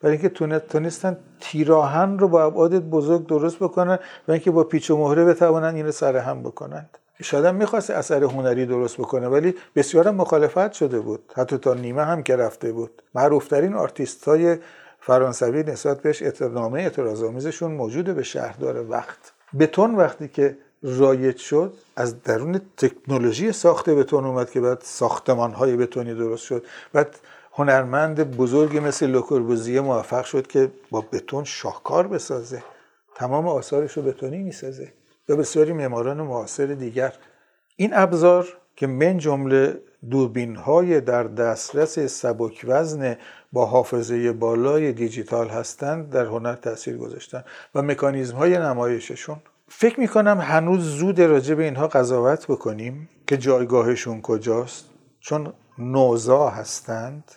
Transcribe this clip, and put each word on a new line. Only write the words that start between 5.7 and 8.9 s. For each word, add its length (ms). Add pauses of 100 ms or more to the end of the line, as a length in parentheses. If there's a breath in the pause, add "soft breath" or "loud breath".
این 120
رو 60
سرهم 500
بکنند. 560 (240)
شاید 220
هم 100
می‌خواست 360
اثر 340
هنری 420
درست 300